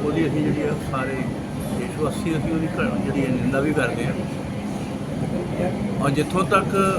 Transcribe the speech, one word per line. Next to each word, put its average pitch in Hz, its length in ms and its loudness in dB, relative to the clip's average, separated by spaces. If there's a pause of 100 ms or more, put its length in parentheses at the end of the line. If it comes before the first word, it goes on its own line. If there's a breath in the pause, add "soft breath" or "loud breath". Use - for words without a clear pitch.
ਉਹਦੀ 151 240 2
ਅਸੀਂ 151 160 2
ਜਿਹੜੀ 147 180 2
ਆ 147 120 0 (180)
ਸਾਰੇ 131 260 -2 (600)
ਦੇਸ਼ - 200 -4
ਵਾਸੀ 156 380 0
ਅਸੀਂ 165 160 0
ਉਹਦੀ 160 140 0
ਘ-, 156 380 0
ਜਿਹੜੀ 139 160 0
ਹੈ 135 60 2
ਨਿੰਦਾ 127 320 2
ਵੀ 147 140 2
ਕਰਦੇ 120 320 0
ਹਾਂ। 139 80 0 (1900)
ਔਰ 139 80 4
ਜਿੱਥੋਂ 151 340 2
ਤੱਕ 190 320 2 (240)